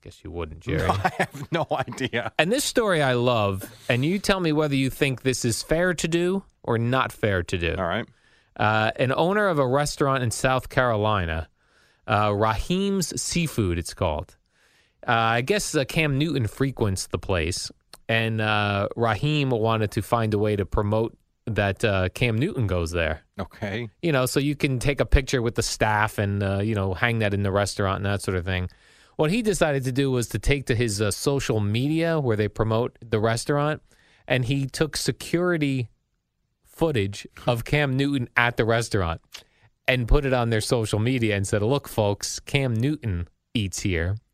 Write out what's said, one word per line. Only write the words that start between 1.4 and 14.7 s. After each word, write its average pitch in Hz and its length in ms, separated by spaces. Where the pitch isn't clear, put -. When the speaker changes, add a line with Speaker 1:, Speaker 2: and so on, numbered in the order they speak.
Speaker 2:
no 165 180
idea. 123 680
Speaker 1:
And 160 140
this 277 140
story 202 360
I 135 120
love, 110 600
and 123 160
you 180 140
tell 190 220
me 165 100
whether 151 240
you 135 160
think 135 320
this 127 220
is 117 180
fair 175 320
to 165 140
do 175 340
or 117 120
not 120 360
fair 95 320
to - 120
do. 82 220
Speaker 2:
All 92 80
right. 98 180
Speaker 1:
Uh, 107 400
an 131 160
owner 180 340
of 165 140
a 135 60
restaurant 135 580
in 113 80
South 131 380
Carolina, 104 760
uh, 104 260
Raheem's 175 880
Seafood, 98 560
it's - 160
called. 82 400